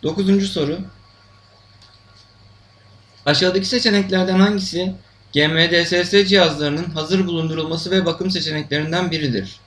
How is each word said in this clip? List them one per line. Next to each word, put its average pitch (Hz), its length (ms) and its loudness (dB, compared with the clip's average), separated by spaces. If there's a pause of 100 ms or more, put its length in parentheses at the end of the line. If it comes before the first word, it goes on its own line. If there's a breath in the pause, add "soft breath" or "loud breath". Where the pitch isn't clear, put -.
Dokuzuncu 196 440 2
soru. 160 320 -4 (2500)
Aşağıdaki 185 400 2
seçeneklerden 190 720 0
hangisi 190 560 0 (360 soft breath)
G 147 160 2
M 160 240 2
D 170 140 2
S 175 200 0
S 202 200 4
cihazlarının 160 680 0
hazır 165 360 -2
bulundurulması 160 640 -4
ve 185 140 2
bakım 175 260 -2
seçeneklerinden 156 800 -2
biridir? 123 560 -4